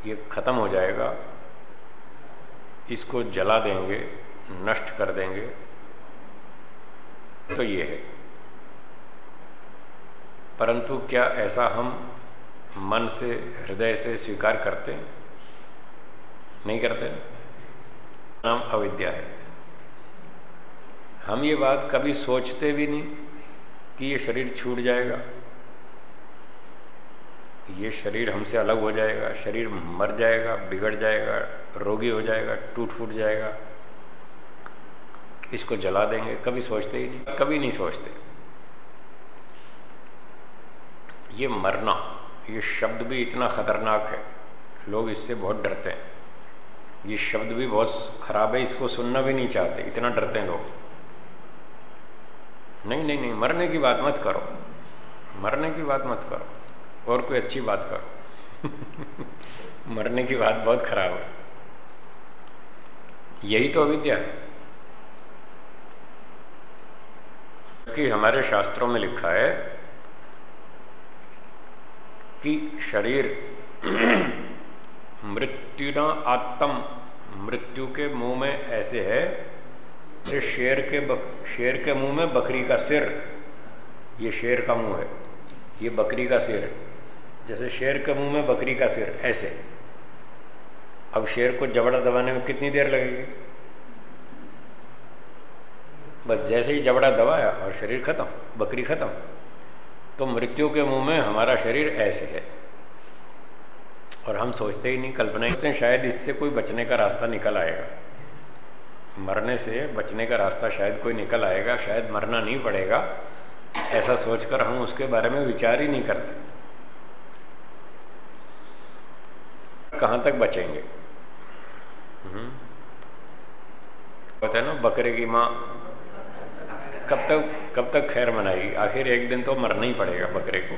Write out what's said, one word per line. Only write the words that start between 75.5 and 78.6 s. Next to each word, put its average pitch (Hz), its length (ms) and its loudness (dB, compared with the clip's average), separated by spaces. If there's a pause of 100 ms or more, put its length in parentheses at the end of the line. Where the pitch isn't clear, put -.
आत्तम, 127 540 2 (520)
मृत्यु 120 500 -4
के 143 280 -2
मुंह 123 260 0
में 139 280 0